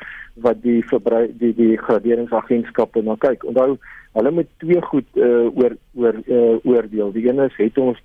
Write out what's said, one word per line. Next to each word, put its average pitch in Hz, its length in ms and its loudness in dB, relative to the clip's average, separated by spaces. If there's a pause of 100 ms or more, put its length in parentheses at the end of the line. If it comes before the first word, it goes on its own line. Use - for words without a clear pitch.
(360)
wat 113 260 0
die 117 220 2
verbrei-, 117 540 0
die, 117 160 0
die 110 240 4
graderingsagentskappe 117 1300 -2
na 110 120 -2
kyk. 127 280 -2
Onthou, 131 340 0 (360)
hulle 117 180 0
moet 165 160 -2 (100)
twee 165 240 0
goed, 135 240 -2 (100)
eh, 120 400 2
oor, 120 220 0 (180)
oor, 117 200 0 (120)
eh, 117 360 2
oordeel. 107 480 0
Die 113 180 -4
een 135 100 0
is, 135 180 -2
het 113 200 -2
ons 127 280 0